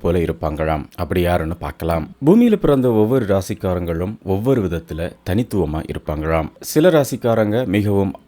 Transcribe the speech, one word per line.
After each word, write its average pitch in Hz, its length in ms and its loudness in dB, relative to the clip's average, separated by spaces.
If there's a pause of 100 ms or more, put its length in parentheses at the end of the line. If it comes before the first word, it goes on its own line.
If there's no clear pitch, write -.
போல 85 120 2 (120)
இருப்பாங்களாம். 78 580 -2 (160)
அப்படி 90 220 -2
யாருன்னு 85 420 0
பார்க்கலாம். 82 400 -4 (220)
பூமியில 220 360 6
பிறந்த 135 260 2 (120)
ஒவ்வொரு 117 320 2
ராசிக்காரங்களும் 92 840 -2 (180)
ஒவ்வொரு 117 320 2
விதத்துல 82 440 -6 (200)
தனித்துவமா 87 520 -2 (100)
இருப்பாங்களாம். 78 580 -2 (220)
சில 165 240 4
ராசிக்காரங்க 113 640 0 (160)
மிகவும் 101 380 0 (160)